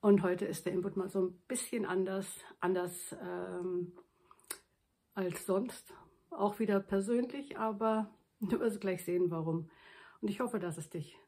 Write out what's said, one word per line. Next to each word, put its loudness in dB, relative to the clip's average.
und 8
heute 2
ist -4
der -2
Input -2
mal -2
so 0
ein 0
bisschen -2
anders, 0
anders, -2
ähm, -4
als -2
sonst. 0
Auch 0
wieder 4
persönlich, 0
aber 2
du 0
wirst 0
gleich -2
sehen, 4
warum. -2
Und 0
ich -4
hoffe, 0
dass -4
es -10
dich -8